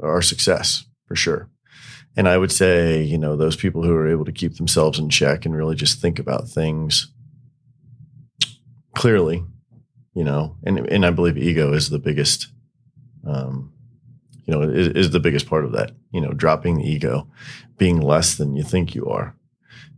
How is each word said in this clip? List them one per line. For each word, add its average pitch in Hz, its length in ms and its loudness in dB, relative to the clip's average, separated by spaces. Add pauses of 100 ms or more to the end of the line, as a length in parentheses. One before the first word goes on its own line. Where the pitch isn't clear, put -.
our 80 180 0
success - 640 0 (220)
for 85 100 -8
sure. 80 320 -2 (680)
And 95 120 4
I 90 80 6
would 92 160 2
say, 85 500 4
you 78 160 -2
know, 76 180 0
those 78 200 0
people 85 260 -2
who 85 120 2
are 80 160 2
able 78 160 0
to 90 60 -8
keep 85 240 -6
themselves 78 420 2
in 78 100 -2
check 73 360 2
and 80 120 -2
really 78 180 -2
just 73 260 -2
think 85 180 0
about 64 300 -4
things 78 640 -2 (1800)
clearly, 90 500 2 (720)
you 85 100 -2
know, 76 380 -2
and, 95 160 0
and 92 260 2
I 87 60 4
believe 85 260 2
ego 76 360 2
is 73 180 0
the 73 80 -4
biggest, 71 500 -2 (760)
um, 65 460 -8 (760)
you 80 80 -2
know, 76 80 0
is, 78 260 2
is 85 220 2
the 85 100 0
biggest 71 260 0
part 78 180 0
of 64 80 -6
that, 50 200 -4 (180)
you 87 100 -4
know, 71 120 -4
dropping 78 440 0
the 71 80 -2
ego, 71 420 -2 (520)
being 87 240 4
less 76 320 2
than 71 200 -2
you 73 80 -2
think 90 320 -2
you - 120 -6
are - 280 -4 (640)